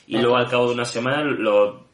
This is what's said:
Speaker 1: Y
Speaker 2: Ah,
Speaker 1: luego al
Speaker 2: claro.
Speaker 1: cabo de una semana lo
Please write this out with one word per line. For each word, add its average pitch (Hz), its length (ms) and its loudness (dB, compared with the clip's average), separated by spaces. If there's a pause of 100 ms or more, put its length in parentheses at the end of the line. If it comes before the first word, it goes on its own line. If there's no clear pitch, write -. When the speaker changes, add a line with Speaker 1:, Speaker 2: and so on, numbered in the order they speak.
Speaker 1:
Y 110 120 -4
Speaker 2:
Ah, 117 40 0
Speaker 1:
luego 120 140 4
al 123 80 2
Speaker 2:
claro. 117 140 -6
Speaker 1:
cabo 123 100 2
de 120 60 0
una 120 120 -4
semana 131 380 -4
lo 104 680 0